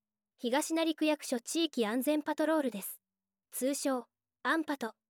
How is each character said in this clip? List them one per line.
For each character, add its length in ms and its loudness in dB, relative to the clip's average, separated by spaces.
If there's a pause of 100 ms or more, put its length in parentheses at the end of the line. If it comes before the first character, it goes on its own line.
(380)
東 360 0
成 220 2
区 80 0
役 200 2
所 140 -2
地 280 -2
域 200 -2
安 160 0
全 200 2
パ 120 -2
ト 120 0
ロ 120 4
ー 40 4
ル 100 -2
で 100 -8
す。 180 -12 (520)
通 220 0
称、 320 -2 (360)
ア 140 2
ン 80 2
パ 120 -4
ト。 180 -6 (160)